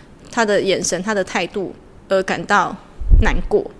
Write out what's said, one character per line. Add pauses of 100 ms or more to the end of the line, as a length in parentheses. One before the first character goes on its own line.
(300)
他
的
眼
神、
他
的
态
度 (340)
而
感
到 (480)
难 (100)
过